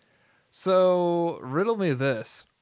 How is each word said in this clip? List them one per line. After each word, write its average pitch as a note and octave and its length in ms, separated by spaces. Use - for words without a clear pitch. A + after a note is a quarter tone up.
So, F3 920
riddle F3+ 360
me F#3 160
this. B2+ 540